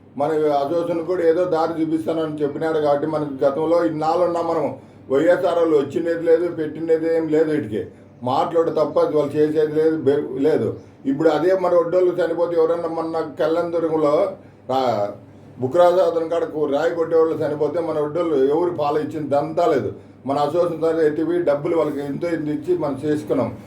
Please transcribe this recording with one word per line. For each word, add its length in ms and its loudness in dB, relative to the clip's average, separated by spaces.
మన 140 -2
అసోసియేషన్ 760 0
కూడా 180 -2
ఏదో 220 4
దారి 360 0
చూపిస్తానని 640 -4
చెప్పినాడు. 360 -2
కాబట్టి 280 0
మనకి 380 -2
గతంలో 400 2
ఇన్నాళ్ళు 400 0
ఉన్నా 160 0
మనం 340 -2
వైఎస్ఆర్ 480 2
వాళ్ళు 180 4
వచ్చిండేది 460 -2
లేదు, 240 4
పెట్టిండేది 680 -2
ఏం 100 0
లేదు, 240 2
వీటికి 340 -2
మాట్లాడు 460 0
తప్ప 300 0
వాళ్ళు 380 2
చేసేది 380 2
లేదు, 220 2
బె-, 420 0
లేదు. 400 0
ఇప్పుడు 240 2
అదే 300 2
మన 120 -2
ఒడ్డోళ్ళు 540 2
చనిపోతే 300 -2
ఎవరన్నా, 320 0
మన 520 -4
కళ్యాణదుర్గంలో 920 0
రా-, 420 0
బుక్రాజాతన 680 4
కాడ 160 -2
కూ-, 280 -2
రాయి 240 0
కొట్టేవాళ్ళు 400 2
చనిపోతే 440 -2
మన 200 -2
ఒడ్డోళ్ళు 360 -2
ఎవరు 340 2
పాలు 300 -2
ఇచ్చింది 300 -6
దంతా 360 0
లేదు. 280 0
మన 120 -2
అసోసియేషన్ 420 0
ద్వారా 220 0
ఎత్తివి 400 0
డబ్బులు 340 0
వాళ్ళకి 240 0
ఎంతో 300 -6
ఇంత 200 -4
ఇచ్చి 280 -2
మనం 280 -4
చేసుకున్నాం. 600 -2